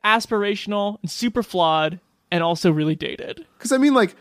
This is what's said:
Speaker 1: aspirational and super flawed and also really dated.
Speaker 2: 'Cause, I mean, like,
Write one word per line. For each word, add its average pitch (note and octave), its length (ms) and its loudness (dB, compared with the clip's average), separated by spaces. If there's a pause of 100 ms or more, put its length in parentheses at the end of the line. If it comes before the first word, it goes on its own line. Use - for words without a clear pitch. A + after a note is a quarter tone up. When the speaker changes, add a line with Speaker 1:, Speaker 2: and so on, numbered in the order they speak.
Speaker 1:
aspirational G#3 1000 -2
and E3 80 -6
super A#3 320 -4
flawed D#3+ 560 0 (320)
and E3+ 120 0
also E3+ 280 2
really D#3 240 2
dated. - 500 -10 (140)
Speaker 2:
'Cause, A#3+ 140 -4
I C4 40 4
mean, C#4 160 4
like, A3+ 280 2